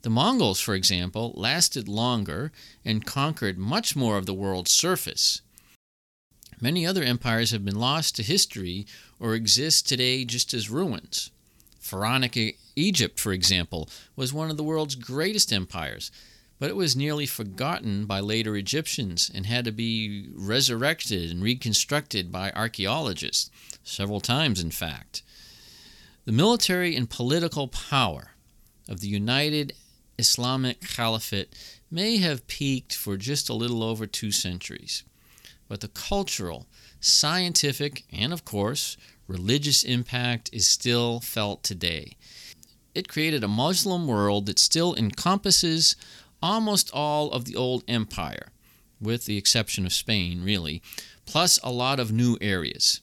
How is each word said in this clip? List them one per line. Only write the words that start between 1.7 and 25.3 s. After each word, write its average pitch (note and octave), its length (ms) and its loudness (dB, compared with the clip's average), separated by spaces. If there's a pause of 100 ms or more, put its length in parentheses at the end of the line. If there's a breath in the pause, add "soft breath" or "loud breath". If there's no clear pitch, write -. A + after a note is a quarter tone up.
longer A2 640 0 (320 loud breath)
and G#2+ 220 0
conquered C#3 500 -2
much A2+ 400 -2
more A2+ 220 2
of F#2+ 80 -2
the F#2+ 80 -2
world's F#2+ 360 -2
surface. - 720 2 (1200 soft breath)
Many E3 240 0
other F3+ 200 2
empires A#2 480 2
have G#2 120 -2
been G2+ 140 -2
lost C#3 380 0
to B2 60 -4
history G2+ 640 0 (340 loud breath)
or A2+ 140 0
exist A2+ 540 2
today B2+ 360 0
just A#2+ 280 -2
as G#2+ 180 -4
ruins. C3+ 600 -4 (480)
Pharaonic A#2+ 580 -2
E-, A2 200 -2 (200)
Egypt, D#3 420 2
for G#2 140 0
example, F2+ 560 0 (280 loud breath)
was C3 160 -4
one D#3 180 -4
of D#3 60 -6
the D3+ 80 -4
world's D3+ 320 -2
greatest D#3 560 0
empires, E2+ 580 -4 (480 loud breath)
but C#3 100 -2
it F#3 80 -4
was D#3 200 2
nearly D3 300 -2
forgotten G#2 800 -2
by G2 120 0
later G#2+ 380 0
Egyptians G2+ 760 -2
and F#2+ 140 -4
had A#2+ 180 0
to A2+ 80 -2
be G#2+ 640 -4
resurrected A2+ 960 0
and F2 120 -4
reconstructed A2+ 920 0
by F#2+ 200 -4
archaeologists, A2 1000 -2 (340 loud breath)
several G2+ 360 -4
times B2 400 2
in E2+ 100 -2
fact. - 520 -8 (1000 loud breath)